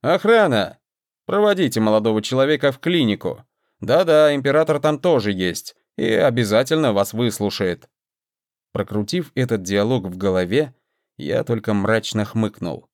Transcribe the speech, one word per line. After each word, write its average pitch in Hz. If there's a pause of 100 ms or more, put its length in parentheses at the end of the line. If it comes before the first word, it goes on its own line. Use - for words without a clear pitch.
Охрана! 170 (460)
Проводите 196
молодого 110
человека 135
в -
клинику. 123 (340)
Да-да, 151
император 147
там 151
тоже 117
есть 92 (220)
и -
обязательно 123
вас 98
выслушает. 104 (840)
Прокрутив 104
этот 117
диалог 101
в 90
голове, 95 (440)
я 73
только 110
мрачно 107
хмыкнул. 101